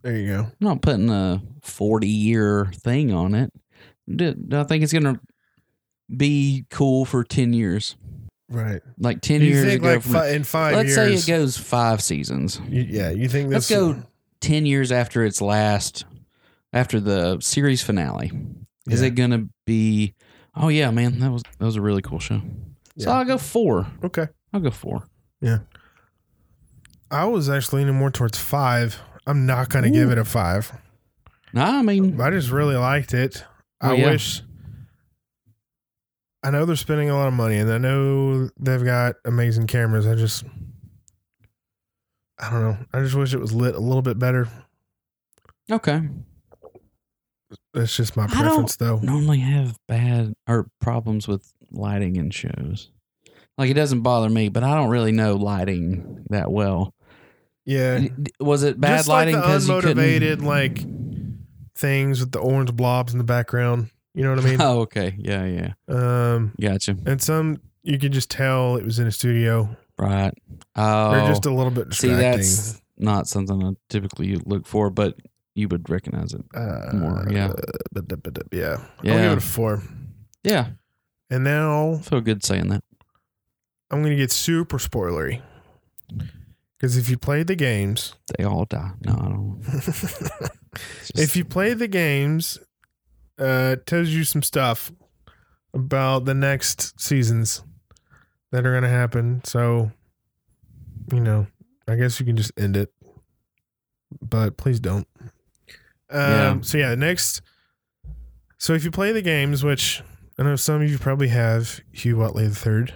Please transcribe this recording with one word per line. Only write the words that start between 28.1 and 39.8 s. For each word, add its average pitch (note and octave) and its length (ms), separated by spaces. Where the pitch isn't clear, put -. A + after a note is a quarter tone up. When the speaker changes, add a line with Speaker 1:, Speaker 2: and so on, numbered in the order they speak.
Speaker 1:
towards A#2 280
five. B2 640
I'm C#3 200
not B2+ 240
gonna C#3+ 200
give D#4 180
Speaker 2:
Ooh. B2+ 40
Speaker 1:
it A2+ 60
a A2+ 60
five. G2+ 480
Speaker 2:
Nah, F3+ 260
I C4+ 40
mean F#3+ 380
Speaker 1:
I C3 100
just E3 200
really C#3+ 260
liked C3 360
it. B2+ 320
Speaker 2:
Oh, B2 100
Speaker 1:
I C3 40
Speaker 2:
yeah. B2+ 160
Speaker 1:
wish, - 320
I C3+ 80
know D3 140
they're E3+ 120
spending D3+ 340
a C#3+ 40
lot C#3 140
of B2+ 60
money, A2+ 240
and A2 120
I A2+ 80
know C3+ 680
they've C3 260
got B2 400
amazing A#2 420
cameras. A2 400